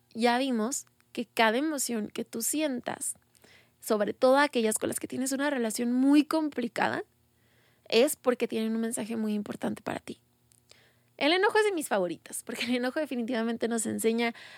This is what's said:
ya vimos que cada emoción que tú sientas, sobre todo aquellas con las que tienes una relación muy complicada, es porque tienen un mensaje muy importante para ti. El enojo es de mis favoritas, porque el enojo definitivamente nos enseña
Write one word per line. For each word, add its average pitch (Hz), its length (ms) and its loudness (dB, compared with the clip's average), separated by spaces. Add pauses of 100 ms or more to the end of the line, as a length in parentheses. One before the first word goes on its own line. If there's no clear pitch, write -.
(120)
ya 240 240 2
vimos 254 480 -2 (280)
que 240 120 -6
cada 220 320 2
emoción 254 520 -2
que - 180 -8
tú 226 160 -8
sientas, 285 720 -4 (680)
sobre 208 320 0
todo 262 240 6
aquellas 247 400 2
con - 140 -2
las - 100 -6
que - 80 -6
tienes 262 240 -4
una 277 160 -2
relación 240 420 -2
muy 277 340 6
complicada, 247 800 -2 (880)
es 254 220 6
porque 240 320 0
tienen 220 300 -2
un 226 40 -2
mensaje 226 360 -4
muy 214 180 -2
importante 208 480 -6
para - 160 -6
ti. - 220 -14 (960)
El 294 160 2
enojo 403 260 4
es 427 60 6
de 415 80 2
mis 311 160 -4
favoritas, - 560 -4
porque 233 220 -8
el 247 100 0
enojo 254 240 -2
definitivamente 233 680 -2
nos 226 180 -2
enseña 226 480 0 (260)